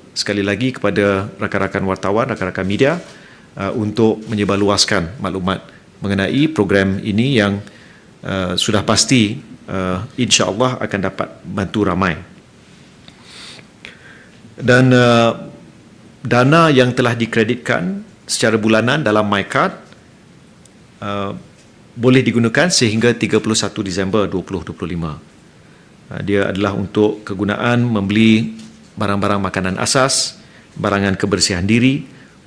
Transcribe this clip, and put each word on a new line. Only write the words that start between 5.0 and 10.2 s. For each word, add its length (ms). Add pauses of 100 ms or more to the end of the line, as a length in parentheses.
maklumat 400 (380)
mengenai 480
program 500
ini 380
yang, 240 (640)
eh, 320
sudah 240
pasti, 560 (320)
eh, 280 (200)
insya-Allah 640